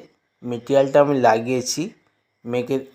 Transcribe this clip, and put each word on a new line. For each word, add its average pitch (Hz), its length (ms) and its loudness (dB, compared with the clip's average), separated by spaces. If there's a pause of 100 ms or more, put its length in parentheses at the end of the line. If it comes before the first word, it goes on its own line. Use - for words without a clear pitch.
(420)
মেটেরিয়ালটা 135 600 2
আমি 143 100 0 (120)
লাগিয়েছি 120 560 0 (640)
মেঘের 123 380 -4 (120)